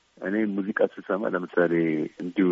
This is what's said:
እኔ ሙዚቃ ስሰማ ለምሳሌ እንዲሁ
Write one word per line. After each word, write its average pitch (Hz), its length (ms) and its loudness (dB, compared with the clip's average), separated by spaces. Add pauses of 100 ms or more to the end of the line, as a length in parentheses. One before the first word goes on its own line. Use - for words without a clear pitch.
(220)
እኔ 95 140 -4 (120)
ሙዚቃ 98 400 -4
ስሰማ 95 420 -4
ለምሳሌ 87 440 0 (440)
እንዲሁ 90 340 0